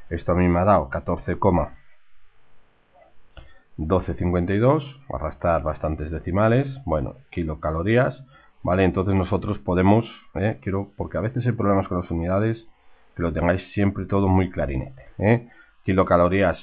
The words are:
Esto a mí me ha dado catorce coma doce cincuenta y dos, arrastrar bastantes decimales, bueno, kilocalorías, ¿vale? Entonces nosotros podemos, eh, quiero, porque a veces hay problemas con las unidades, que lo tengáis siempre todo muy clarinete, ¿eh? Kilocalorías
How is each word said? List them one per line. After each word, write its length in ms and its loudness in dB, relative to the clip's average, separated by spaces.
Esto 220 -4
a 40 2
mí 120 4
me 120 4
ha 60 2
dado 240 4
catorce 480 -4
coma 380 2
doce 360 0
cincuenta 400 0
y 20 0
dos, 260 2
arrastrar 480 -2
bastantes 480 -4
decimales, 560 2
bueno, 300 -2
kilocalorías, 920 -2
¿vale? 200 2
Entonces 300 2
nosotros 460 0
podemos, 440 4
eh, 300 -2
quiero, 240 -4
porque 220 -6
a 20 -2
veces 240 -4
hay 60 0
problemas 360 0
con 140 -2
las 80 -10
unidades, 560 -2
que 60 -6
lo 100 0
tengáis 300 0
siempre 320 0
todo 220 2
muy 220 4
clarinete, 540 -6
¿eh? 280 2
Kilocalorías 800 2